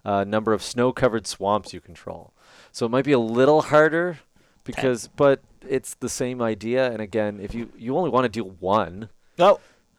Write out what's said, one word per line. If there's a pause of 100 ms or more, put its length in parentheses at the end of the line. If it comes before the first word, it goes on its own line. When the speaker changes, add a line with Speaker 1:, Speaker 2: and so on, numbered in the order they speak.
Speaker 1:
uh,
number
of
snow-covered
swamps
you
control. (400)
So
it
might
be
a
little
harder, (460)
because,
Speaker 2:
Ten.
Speaker 1:
but (260)
it's
the
same
idea.
And
again,
if
you,
you
only
wanna
deal
one, (280)
Speaker 2:
No, (400)